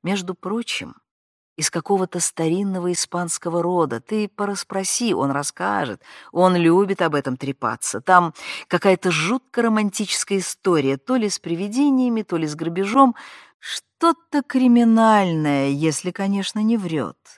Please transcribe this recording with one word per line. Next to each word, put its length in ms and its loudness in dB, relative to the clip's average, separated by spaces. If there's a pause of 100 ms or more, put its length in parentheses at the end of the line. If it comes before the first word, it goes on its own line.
Между 320 -4
прочим, 600 -8 (600)
из 140 -4
какого-то 480 -2
старинного 720 -2
испанского 720 -4
рода. 360 0
Ты 300 -4
порасспроси, 840 -4
он 180 0
расскажет. 720 -4 (300)
Он 240 4
любит 460 2
об 140 0
этом 200 -2
трепаться. 640 -6
Там 340 4 (340)
какая-то 440 2
жутко 520 -2
романтическая 760 -2
история, 600 0
то 180 -2
ли 140 0
с 100 -6
привидениями, 840 0
то 160 -4
ли 100 -2
с 80 -8
грабежом. 600 2 (440)
Что-то 840 -2
криминальное, 1300 4
если, 420 -2
конечно, 480 -4
не 180 2
врет. 400 -4 (200)